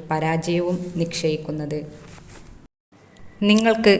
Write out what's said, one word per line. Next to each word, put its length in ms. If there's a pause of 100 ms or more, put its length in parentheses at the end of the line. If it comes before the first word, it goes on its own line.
പരാജയവും 680 (220)
നിശ്ചയിക്കുന്നത്. 800 (1700)
നിങ്ങൾക്ക് 500